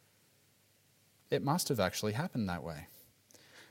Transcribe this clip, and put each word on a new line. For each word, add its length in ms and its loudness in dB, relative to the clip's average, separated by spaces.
It 140 2
must 240 2
have 100 2
actually 340 2
happened 360 -2
that 140 -4
way. 240 -8